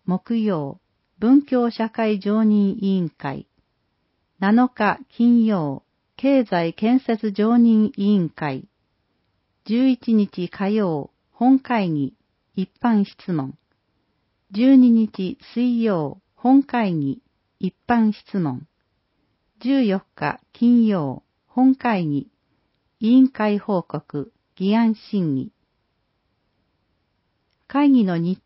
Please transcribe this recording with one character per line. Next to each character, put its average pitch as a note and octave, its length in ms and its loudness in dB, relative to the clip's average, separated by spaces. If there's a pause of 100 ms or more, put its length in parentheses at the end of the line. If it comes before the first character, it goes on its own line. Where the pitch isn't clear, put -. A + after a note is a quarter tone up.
木 F#3 340 -4
曜、 F3 420 -4 (380)
文 C4+ 240 4
教 A#3+ 280 -2
社 A3 180 -6
会 G#3+ 300 -4
常 G#3+ 260 -2
任 G#3 360 2
委 G3 160 -2
員 E3+ 120 -4
会。 C#3 380 -12 (960)
七 A3+ 280 2
日 G#3 300 -4 (100)
金 A#3 360 2
曜、 E3 400 -4 (320)
経 C4+ 280 0
済 E3+ 300 -4
建 B3 260 0
設 A3 320 -4
常 A3 240 0
任 A3+ 400 4
委 G3+ 180 0
員 E3+ 140 0
会。 D3 400 -10 (960)
十 B3 240 0
一 B3 240 -2
日 F#3+ 360 -2
火 G3 220 -6
曜、 F#3 400 -2 (200)
本 C4 300 2
会 A3 280 -4
議、 D3 260 -4 (400)
一 F#3+ 140 -6 (120)
般 A3 240 0
質 - 280 -10
問。 C#3 220 -6 (960)
十 B3 240 4
二 B3+ 160 8
日 G#3+ 480 -2 (160)
水 A#3+ 280 -2
曜、 F3 380 -4 (140)
本 C4+ 300 2
会 A3 280 -4
議、 C#3+ 300 -4 (380)
一 F#3 120 -6 (140)
般 A3+ 260 2
質 - 280 -8
問。 C#3 260 -6 (960)
十 C4 240 0
四 F#3+ 180 -2 (140)
日 - 240 -6 (120)
金 A#3+ 340 2
曜、 D#3+ 360 -4 (240)
本 C4 300 0
会 G3+ 280 -4
議、 C#3+ 240 -4 (680)
委 A3+ 140 0
員 C4 160 6
会 G#3+ 300 -2
報 F#3+ 240 -4
告、 - 500 -10 (240)
議 G3 200 -2
案 A3+ 200 0
審 E3 400 -4
議。 C3 160 -8 (2250)
会 C#4+ 220 2
議 B3 140 4
の F3+ 140 -2
日 F3 280 -2